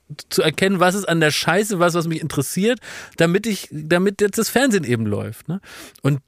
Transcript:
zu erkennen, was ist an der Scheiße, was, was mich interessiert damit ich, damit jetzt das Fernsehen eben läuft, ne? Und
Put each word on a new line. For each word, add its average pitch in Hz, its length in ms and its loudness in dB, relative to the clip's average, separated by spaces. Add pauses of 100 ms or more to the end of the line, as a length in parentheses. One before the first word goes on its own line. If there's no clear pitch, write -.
(300)
zu 175 140 0
erkennen, 190 360 0
was 180 140 4
ist 196 160 -4
an 165 120 2
der 151 100 4
Scheiße, 190 480 0
was, 175 160 2
was 165 120 0
mich 160 140 -4
interessiert 180 520 -2 (440)
damit 170 300 2
ich, 208 240 -4
damit 175 500 0
jetzt 202 160 0
das 220 120 0
Fernsehen 233 340 2
eben 113 220 0
läuft, 104 420 -6
ne? 185 140 -6 (400)
Und 143 260 0